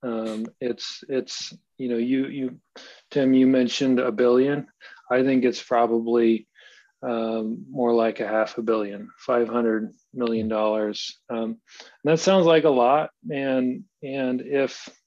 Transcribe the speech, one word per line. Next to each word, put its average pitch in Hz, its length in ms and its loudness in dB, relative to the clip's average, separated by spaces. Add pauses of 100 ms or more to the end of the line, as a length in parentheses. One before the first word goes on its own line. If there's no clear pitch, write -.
Um, 113 440 -6 (140)
it's, - 480 -8
it's, - 440 -6 (240)
you 131 120 -6
know, 120 80 -2
you, 131 300 0
you, 131 340 -8 (500)
Tim, 131 240 2
you 131 120 6
mentioned 131 520 2
a 123 140 0
billion. 127 560 2 (420)
I 127 120 2
think 131 220 2
it's 120 180 0
probably, 117 840 2 (560)
um, 113 680 -6
more 123 240 0
like 113 260 2
a 110 60 -4
half 110 320 -2
a 120 40 -6
billion, 104 460 -2 (100)
five 120 300 0
hundred 110 440 -2 (200)
million 113 360 -2
dollars. 107 680 -2 (120)
Um, 117 140 -6
and 113 140 -8 (460)
that 160 160 2
sounds 190 260 4
like 160 180 6
a 160 60 6
lot. 135 400 2 (200)
And, 131 540 -2 (180)
and 135 380 -4
if 135 480 -4 (180)